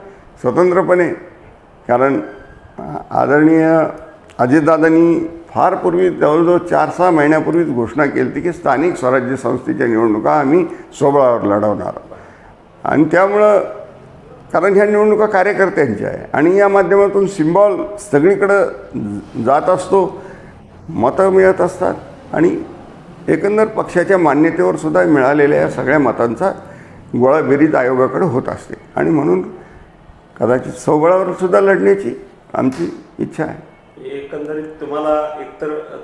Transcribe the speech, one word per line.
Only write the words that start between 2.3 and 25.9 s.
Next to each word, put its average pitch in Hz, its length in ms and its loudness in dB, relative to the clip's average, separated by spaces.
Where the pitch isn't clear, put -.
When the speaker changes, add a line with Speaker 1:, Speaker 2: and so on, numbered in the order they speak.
Speaker 1:
आदरणीय 160 680 2
अजितदादांनी 160 920 2
फार 147 260 0
पूर्वी, 180 340 0
जवळजवळ 160 480 2
चार 156 320 -2
सहा 180 220 0
महिन्यापूर्वीच 156 580 0
घोषणा 123 360 -2
केली 123 240 -2
होती 143 120 -8
की 170 100 -4
स्थानिक 147 440 -2
स्वराज्य 127 400 -2
संस्थेच्या 123 520 -4
निवडणुका 113 440 2
आम्ही 151 340 2
स्वबळावर 135 440 2
लढवणार. 101 580 -2
आणि 135 200 0
त्यामुळं, 196 560 2
कारण 185 200 2
ह्या 202 120 4
निवडणुका 214 400 2
कार्यकर्त्यांच्या 185 800 0
आहे - 260 -10
आणि 170 240 2
या 202 100 4
माध्यमातून 196 600 2
सिम्बॉल 175 560 0
सगळीकडं 196 560 2
जात 139 160 2
असतो, 180 600 -2
मतं 147 400 0
मिळत 185 320 4
असतात 180 320 -2
आणि - 300 0
एकंदर 202 380 0
पक्षाच्या 190 520 -2
मान्यतेवर 165 580 2
सुद्धा 156 280 0
मिळालेल्या 147 580 2
या 156 80 0
सगळ्या 147 300 0